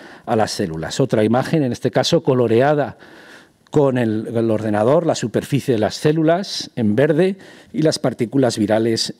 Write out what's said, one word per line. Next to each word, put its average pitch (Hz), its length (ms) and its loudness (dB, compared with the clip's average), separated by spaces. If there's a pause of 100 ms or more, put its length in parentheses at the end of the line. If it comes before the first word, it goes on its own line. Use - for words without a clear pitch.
(260)
a 113 120 0
las 104 140 0
células. 80 500 -6
Otra 113 240 2
imagen, 135 380 0
en 120 100 -2
este 120 180 -4
caso 156 320 0
coloreada 127 760 2 (720)
con 139 260 2
el, 113 300 -2
el 113 240 0
ordenador, 110 540 2
la 135 100 0
superficie 120 580 -2
de 107 60 0
las 101 160 0
células 160 800 -2
en 107 220 0
verde 160 400 2 (340)
y 156 120 -2
las 156 160 0
partículas 123 580 0
virales 110 640 0